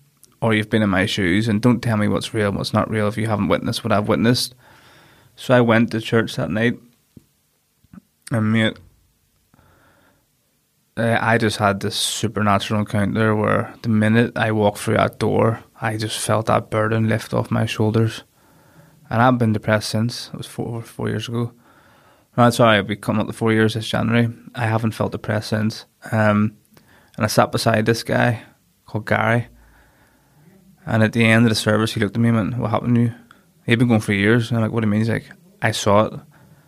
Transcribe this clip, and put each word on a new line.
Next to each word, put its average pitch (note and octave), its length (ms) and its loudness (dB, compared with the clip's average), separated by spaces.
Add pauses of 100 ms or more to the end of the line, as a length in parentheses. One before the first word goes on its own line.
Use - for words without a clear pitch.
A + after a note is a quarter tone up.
(400)
or A2+ 140 0
you've G#2 160 -2
been A2 120 2
in G#2 80 2
my F#2+ 160 2
shoes, G2+ 420 0
and G#2 120 0
don't B2 220 2
tell A2+ 140 0
me G#2 120 0
what's A#2 260 -4
real G#2+ 140 0
and G2 80 -4
what's - 160 -6
not - 180 0
real G#2 180 -2
if G#2 80 -6
you G#2+ 100 -4
haven't G2+ 220 -2
witnessed - 360 -2
what A2 80 0
I've G#2 160 0
witnessed. A2+ 460 0 (800)
So - 180 -2
I B2 60 6
went A2+ 320 2
to A2 80 -2
church A2+ 360 -2
that B2+ 140 -6
night, A2+ 280 -2 (1500)
and A2 200 0
mate, A2 260 0 (2250)
uh, A2+ 240 0
I A2+ 180 2
just A2 200 0
had G2 220 2
this G2+ 160 -4
supernatural G#2 840 -2
encounter G#2+ 560 0
where G#2 360 0 (100)
the A#2 60 -6
minute G#2+ 480 2
I A2+ 160 -2
walked G#2 260 0
through A2 180 -2
that G2 220 0
door, A2 420 0 (200)
I A2 160 -4
just A2 220 -6
felt A2 280 -2
that A2 240 0
burden A2 380 0
lift A2 240 -4
off A2+ 180 -2
my A2+ 160 0
shoulders. A2 580 -2 (840)
And A2+ 140 -2
I've B2+ 160 4
been A2 140 2
depressed G#2+ 360 -2
since. A2+ 440 -4
It - 40 -12
was - 100 -12
four, - 220 -10
over A#2 140 -10
four A2+ 260 -8
years A2 200 -6
ago. A#2 240 -4 (840)
No, A#2+ 140 6
sorry, A2+ 260 6
I'll G2 80 2
be G#2 120 -6
coming A2 260 -2
up - 40 -4
to - 60 -10
four A2+ 200 0
years A2 220 2
this A2 140 -8
January. A2+ 400 0 (260)
I B2 120 -4
haven't A2 260 0
felt G2 200 -4
depressed - 360 -6
since. G#2+ 360 -4 (280)
Um, G#2+ 440 2 (600)
and - 80 -4
I - 20 0
sat - 240 2
beside A2 360 0
this A2+ 180 0
guy A#2+ 380 0 (440)
called A2 200 -8
Gary. A2 420 0 (1400)
And A2 160 0
at A2 100 0
the A#2 120 2
end A2+ 200 6
of A#2 60 4
the A2 60 0
service, G#2+ 360 0
he A2+ 80 -4
looked G#2 160 -2
at A#2 40 -2
me A#2 80 2
and A#2 100 2
went, A#2 200 -4
"What A2 120 -4
happened A#2+ 260 0
to A#2 60 2
you?" A#2 120 0 (520)
He'd A#2 120 2
been B2 100 2
going A2+ 120 4
for G#2+ 120 -4
years. A2 380 2
And A#2 80 -2
I'm A2+ 40 0
like, G#2+ 100 -2
"What A#2 80 -2
do A2 60 0
you G#2 40 0
mean?" G#2+ 100 0
He's A2 100 -2
like, G#2+ 200 -6 (300)
"I A2+ 120 0
saw G#2+ 340 2
it." - 80 -8 (540)